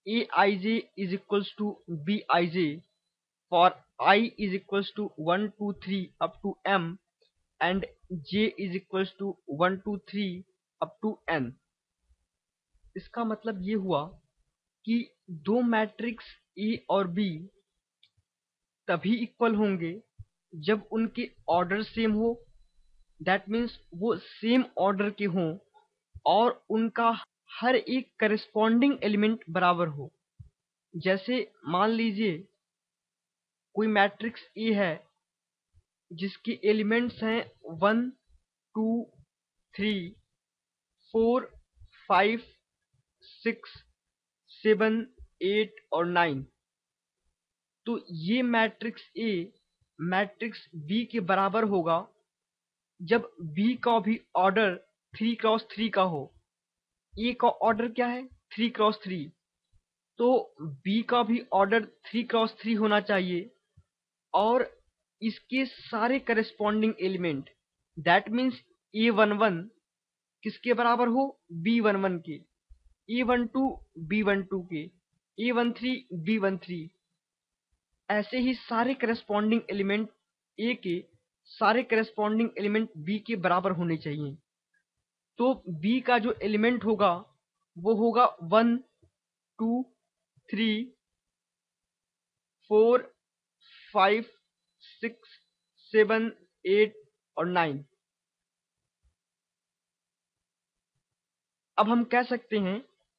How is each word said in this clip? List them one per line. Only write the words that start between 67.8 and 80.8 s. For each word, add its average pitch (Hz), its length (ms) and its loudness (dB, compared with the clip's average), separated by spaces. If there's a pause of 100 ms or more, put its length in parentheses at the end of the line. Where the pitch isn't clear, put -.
that 175 320 2
means 247 260 0 (380)
ए 220 160 2
वन 208 220 6
वन 202 300 2 (840)
किसके 240 300 -4
बराबर 240 340 2
हो, 262 320 -2 (100)
बी 175 300 0
वन 208 160 4
वन 190 240 0
के, 165 200 -12 (720)
ए 240 140 -2
वन 247 240 2
टू 262 200 -2 (300)
बी 165 240 -2
वन 196 220 2
टू 190 200 -6
के, 160 200 -8 (540)
ए 233 140 -2
वन 240 200 0
थ्री 247 220 -6 (200)
बी 180 240 -2
वन 190 200 0
थ्री, 175 220 -10 (1300)
ऐसे 208 280 -2
ही 254 160 0
सारे 233 400 -2
corresponding 220 760 0
element 202 400 -2 (480)
ए 233 160 -2
के 180 260 -4 (520)